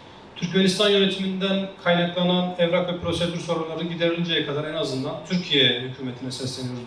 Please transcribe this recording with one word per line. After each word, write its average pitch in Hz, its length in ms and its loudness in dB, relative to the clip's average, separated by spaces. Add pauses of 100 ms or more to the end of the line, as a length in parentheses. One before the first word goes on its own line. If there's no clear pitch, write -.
(360)
Türkmenistan 190 540 4
yönetiminden 190 760 2 (160)
kaynaklanan 180 760 2
evrak 175 340 2
ve - 60 -4
prosedür 170 420 -2
sorunları 160 440 -4
giderilinceye 170 640 0
kadar 143 180 -4
en 151 100 -6
azından 139 400 -4 (140)
Türkiye 143 520 2
hükümetine 127 500 -8
sesleniyoruz 123 560 -6